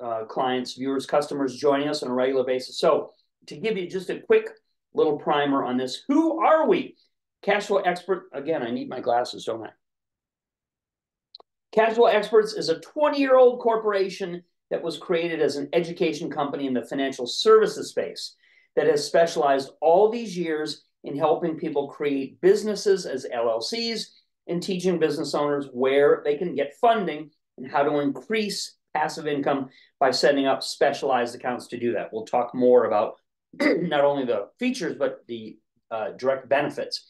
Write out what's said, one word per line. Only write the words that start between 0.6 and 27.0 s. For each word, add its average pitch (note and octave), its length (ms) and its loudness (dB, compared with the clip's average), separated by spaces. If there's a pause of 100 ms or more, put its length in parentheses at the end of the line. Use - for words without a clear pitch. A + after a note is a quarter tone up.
viewers, C3 300 -4
customers C#3+ 520 -2
joining C#3+ 320 2
us D3 120 -4
on C3 80 -6
a B2 40 -4
regular B2+ 320 0
basis. B2+ 340 -6
So D#3 320 2 (360)
to D#3+ 100 -14
give G#3+ 200 -4
you F3+ 120 -6
just F3+ 200 -8
a D#3+ 120 -8
quick A3 280 2 (440)
little D3+ 240 2
primer C#3+ 480 0
on B2 100 -2
this, B2+ 320 -4
who D#4+ 320 2
are D#4 260 4
we? F3 300 0 (460)
Cash G3+ 240 0
Flow G3 140 0
Expert, F3+ 520 -2
again, C#3 320 -4
I A#2 80 -4
need C3 160 -6
my A2+ 140 -8
glasses, A#2+ 420 -2
don't A2+ 220 -8
I? - 60 -16 (2000)
Cash A3 220 2
Flow A#3 100 6
Experts G#3 480 4
is D#3+ 160 -4
a D#3+ 100 -2
twenty-year-old C4+ 800 4
corporation G3 840 -2 (300)
that E3 80 -4
was D#3+ 160 -6
created E3 420 -2
as C#3+ 160 2
an C#3+ 160 -6
education E3+ 600 -2
company C#3+ 340 -4
in B2+ 80 -2
the B2 80 -2
financial C3 460 -6
services A3 640 4
space - 460 -8 (400)
that D3 120 2
has C#3+ 180 2
specialized D#3 640 2 (120)
all G3 280 6
these A3+ 260 -6
years D#3 480 -4 (200)
in C#3 120 -10
helping D#3 420 0
people C#3+ 320 -4
create C#3 520 -4
businesses G3+ 640 2
as C3+ 260 -8
L A#2+ 180 -2
L A2+ 120 -2
Cs A3+ 580 -8 (280)
and F3 160 -4
teaching F3+ 340 0
business D#3 380 -2
owners C#3+ 360 -2
where C#3 540 4
they D3 120 0
can F3 180 -6
get - 260 -4
funding E3+ 480 2 (300)